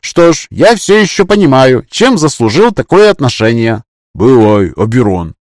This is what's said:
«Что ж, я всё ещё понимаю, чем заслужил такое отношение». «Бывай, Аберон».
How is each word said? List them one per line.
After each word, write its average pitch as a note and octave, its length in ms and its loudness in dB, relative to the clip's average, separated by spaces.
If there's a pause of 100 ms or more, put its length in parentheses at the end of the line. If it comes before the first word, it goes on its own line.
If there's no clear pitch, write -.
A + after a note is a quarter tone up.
«Что E3+ 340 0
ж, - 160 -12
я F3+ 260 0
всё G3+ 240 0
ещё G3 240 -2
понимаю, C3+ 640 2
чем A#3+ 280 0
заслужил D3+ 540 0
такое G3 380 2
отношение». A2+ 720 -2 (320)
«Бывай, G#2+ 640 2
Аберон». G2 580 -2 (120)